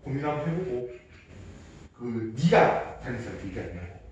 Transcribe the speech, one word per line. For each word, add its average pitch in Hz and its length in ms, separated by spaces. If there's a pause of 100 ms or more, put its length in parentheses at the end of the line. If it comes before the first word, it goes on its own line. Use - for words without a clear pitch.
고민 139 220
한번 151 240
해보고 - 400 (1080)
그 113 360
네가 165 680
다니는 117 220
사람 98 240
얘기하지 104 280
말고 87 260 (120)